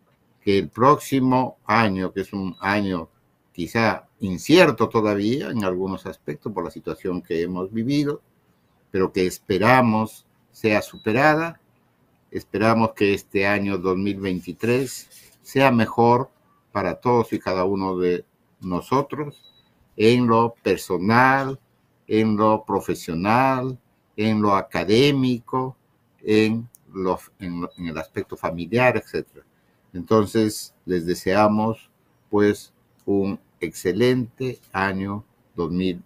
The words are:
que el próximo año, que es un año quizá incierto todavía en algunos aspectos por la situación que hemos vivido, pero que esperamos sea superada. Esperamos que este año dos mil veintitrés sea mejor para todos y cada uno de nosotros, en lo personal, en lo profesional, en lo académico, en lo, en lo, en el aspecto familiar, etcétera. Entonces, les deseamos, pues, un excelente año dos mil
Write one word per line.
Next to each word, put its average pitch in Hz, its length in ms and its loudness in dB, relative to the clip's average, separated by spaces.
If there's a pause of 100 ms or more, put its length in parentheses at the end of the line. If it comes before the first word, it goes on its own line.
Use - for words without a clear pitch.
(400)
que 98 180 2
el 85 100 -2
próximo 131 960 2
año, 98 480 0
que 95 80 -6
es 92 140 -10
un 95 260 -6
año 98 480 -2 (420)
quizá 92 580 -2 (120)
incierto 117 680 2
todavía 107 580 0
en 110 160 -4
algunos 92 400 -4
aspectos 90 480 -12
por 92 120 -6
la 80 60 -8
situación 85 520 -8
que 85 180 -4
hemos 90 320 -6
vivido, 143 480 -4 (680)
pero 95 200 0
que 92 160 0
esperamos 110 1000 0 (260)
sea 107 300 0
superada. 151 800 0 (680)
Esperamos 110 640 0
que 101 220 2
este 98 320 -2
año 101 320 0
dos 92 180 0
mil 98 240 -4
veintitrés 98 880 -4 (320)
sea 135 300 2
mejor 117 580 4 (440)
para 92 240 -2
todos 120 360 0
y 104 60 -4
cada 92 260 -2
uno 95 320 -2
de 90 300 0 (340)
nosotros, 135 920 -6 (420)
en 120 300 4
lo 117 360 2
personal, 120 960 0 (480)
en 110 300 0
lo 107 300 2
profesional, 113 1120 -2 (380)
en 107 260 0
lo 104 140 2
académico, 127 1200 0 (440)
en 110 460 2 (240)
lo, 92 260 -2 (200)
en 87 240 -8
lo, 90 160 -8
en 90 80 -10
el 78 100 -8
aspecto 90 400 -10
familiar, 98 600 -2
etcétera. - 440 -10 (500)
Entonces, 107 840 0 (120)
les 87 200 -2
deseamos, 107 840 0 (400)
pues, 104 440 0 (340)
un 98 320 -2 (220)
excelente 120 1000 -2 (140)
año 98 520 -4 (300)
dos 85 160 -4
mil 90 360 -2